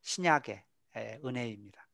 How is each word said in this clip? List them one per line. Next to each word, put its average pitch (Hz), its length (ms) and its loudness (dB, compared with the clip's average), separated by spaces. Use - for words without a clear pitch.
신약의, 147 600 2
에, 113 280 -8
은혜입니다. 113 680 -6